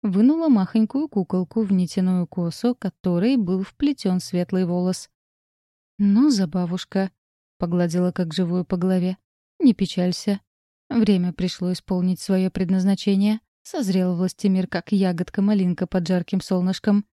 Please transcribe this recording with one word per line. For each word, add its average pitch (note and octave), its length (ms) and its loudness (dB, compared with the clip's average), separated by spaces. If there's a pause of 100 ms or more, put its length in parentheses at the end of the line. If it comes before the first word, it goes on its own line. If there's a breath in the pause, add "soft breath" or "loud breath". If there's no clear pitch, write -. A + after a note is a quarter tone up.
вынула B3+ 460 4
махонькую A3 580 2
куколку F#3 540 -2
в G3+ 100 0
нитяную F#3 560 0
косу, F3+ 480 -4
которой F#3+ 640 -2
был F#3 260 -2
вплетен G3 560 -2
светлый F3+ 460 -2
волос. F3+ 440 -2 (920)
«Ну, G#3 300 4
забавушка», F#3 840 -2 (460)
погладила F3 540 0
как E3 220 -4
живую F3+ 320 -2
по F#3 120 -4
голове, F#3 400 0 (420)
«не C4 140 4
печалься. F#3 680 -2 (500)
Время G3 440 2
пришло F3+ 400 -4
исполнить F3+ 460 -2
свое F#3+ 300 0
предназначение. G3 920 0 (240)
Созрел F#3 520 -2
властемир, F#3 520 0
как - 240 -6
ягодка-малинка F#3 960 0
под F3+ 200 -2
жарким F#3 340 -2
солнышком». F#3+ 720 0